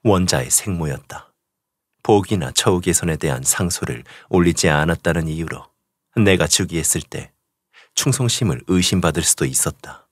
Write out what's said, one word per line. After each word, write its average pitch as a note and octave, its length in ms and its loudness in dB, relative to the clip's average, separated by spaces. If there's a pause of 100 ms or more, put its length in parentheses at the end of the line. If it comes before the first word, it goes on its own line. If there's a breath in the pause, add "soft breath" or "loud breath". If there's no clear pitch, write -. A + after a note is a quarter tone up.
원자의 F2+ 440 2
생모였다. - 800 -4 (680)
복이나 G2 500 2
처우 F#2 280 2
개선에 E2+ 360 0
대한 C#2 260 -4
상소를 C#2 640 -4 (240 loud breath)
올리지 F2 400 2
않았다는 D#2+ 600 0
이유로 D#2+ 380 -8 (500)
내가 F#2+ 300 4
즉위했을 E2 540 -2
때 - 320 -14 (640 soft breath)
충성심을 A#2 720 0
의심받을 F2+ 560 2
수도 - 240 0
있었다. - 640 -6